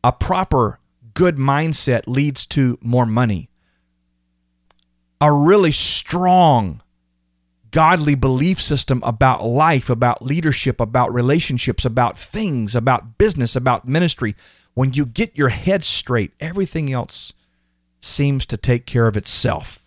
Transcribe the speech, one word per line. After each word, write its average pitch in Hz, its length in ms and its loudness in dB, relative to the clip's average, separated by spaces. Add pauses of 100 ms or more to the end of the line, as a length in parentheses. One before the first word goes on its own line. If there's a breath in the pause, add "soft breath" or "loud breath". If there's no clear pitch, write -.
A 120 80 2
proper, 131 680 -2 (340)
good 175 220 2
mindset 139 720 0
leads 135 380 -2
to 127 360 0
more 123 240 2
money. 110 420 -2 (1700)
A 147 120 4
really 165 400 4
strong, 160 1080 2 (880)
godly 160 460 4
belief 135 440 0
system 135 440 -2
about 120 420 0
life, 135 420 2
about 120 320 0
leadership, 139 600 -2
about 117 340 0
relationships, 127 680 -2
about 120 340 -2
things, 131 560 -4
about 117 440 -2
business, 160 360 0
about 127 320 -2
ministry. 135 480 -2 (400 soft breath)
When 131 180 0
you 139 140 0
get 175 320 -6
your 139 100 2
head 185 360 0
straight, - 560 -2
everything 160 520 -4
else - 400 -8 (680)
seems 139 460 -2
to 117 100 -8
take 123 280 0
care 117 220 0
of 107 100 0
itself. - 720 -4